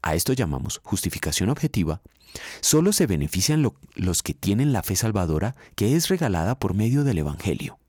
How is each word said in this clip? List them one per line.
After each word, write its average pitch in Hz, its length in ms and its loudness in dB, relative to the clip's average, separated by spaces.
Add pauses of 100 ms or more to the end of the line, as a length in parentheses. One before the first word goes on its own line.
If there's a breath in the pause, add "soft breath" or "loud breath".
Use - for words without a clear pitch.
a 78 120 0
esto 85 180 0
llamamos 78 520 -2
justificación - 640 -2
objetiva, 113 540 -2 (580 loud breath)
solo 170 320 4
se 175 140 2
benefician 92 560 0
lo-, 120 120 2 (200)
los 90 280 0
que - 120 -6
tienen 123 380 0
la 95 100 0
fe 95 120 -4
salvadora 95 640 0 (180 loud breath)
que 120 220 2
es 170 120 0
regalada 117 500 0
por 90 160 -2
medio 117 300 2
del 120 140 2
Evangelio. 73 600 -4 (100)